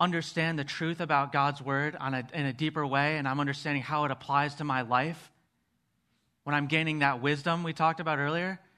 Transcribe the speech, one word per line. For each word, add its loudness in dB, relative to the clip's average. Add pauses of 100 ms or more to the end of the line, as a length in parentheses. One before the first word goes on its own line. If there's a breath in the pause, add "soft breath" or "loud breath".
understand 0
the -2
truth -4
about 2
God's 2
Word 0
on -4
a, -2
in -2
a 0
deeper -2
way, 2
and -2
I'm 0
understanding -2
how -2
it 0
applies 0
to -8
my 0
life, 0 (1120)
when 0
I'm 2
gaining 2
that 2
wisdom 0
we -2
talked 2
about -2
earlier, -2 (180 soft breath)